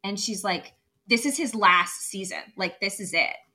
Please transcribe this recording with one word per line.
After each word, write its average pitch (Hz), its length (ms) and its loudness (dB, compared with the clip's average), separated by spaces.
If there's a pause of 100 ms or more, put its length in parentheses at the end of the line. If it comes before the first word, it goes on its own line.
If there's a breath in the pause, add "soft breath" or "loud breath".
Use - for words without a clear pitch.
And 202 160 -4
she's 196 240 -4
like, 185 300 -2 (340)
"This 233 180 4
is 277 100 2
his 247 200 -2
last 180 480 4
season. 190 380 -8 (140)
Like, 185 240 -4
this 196 200 -4
is 196 160 -8
it." 160 200 2 (180)